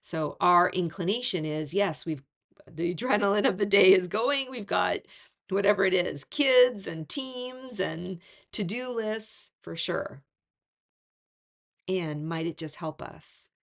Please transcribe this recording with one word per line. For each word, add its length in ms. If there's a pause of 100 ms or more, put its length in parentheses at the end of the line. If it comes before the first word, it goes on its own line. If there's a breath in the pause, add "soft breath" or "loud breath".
So 400
our 300
inclination 720
is, 300
yes, 300
we've, 180 (480)
the 240
adrenaline 540
of 100
the 80
day 260
is 160
going. 420
We've 160
got 320 (500 loud breath)
whatever 360
it 100
is, 300
kids 640
and 220
teams 720
and 380 (340 loud breath)
to-do 360
lists 640 (100)
for 160
sure. 460 (1600)
And 420
might 180
it 100
just 200
help 260
us 480 (120)